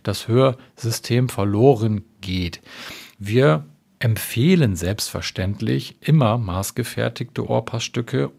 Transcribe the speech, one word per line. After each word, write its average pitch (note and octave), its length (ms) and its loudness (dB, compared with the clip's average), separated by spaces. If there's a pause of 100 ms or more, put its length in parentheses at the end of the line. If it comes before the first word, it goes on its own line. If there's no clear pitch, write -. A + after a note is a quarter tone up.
das - 260 -6
Hörsystem B2 1000 0
verloren G#2+ 720 2 (200)
geht. F2+ 400 -6 (560)
Wir C3 480 2 (320)
empfehlen A#2+ 800 2
selbstverständlich G2+ 1200 -4
immer B2 380 4
maßgefertigte A#2 1080 -4
Ohrpassstücke, A#2+ 920 -4